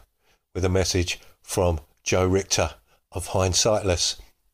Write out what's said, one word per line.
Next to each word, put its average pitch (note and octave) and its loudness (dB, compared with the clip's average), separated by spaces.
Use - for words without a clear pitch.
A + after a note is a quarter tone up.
with F2+ -4
a F#2 0
message F#2 0
from F2 0
Joe F#2 2
Richter F#2+ 0
of - -10
Hindsightless. F#2+ 0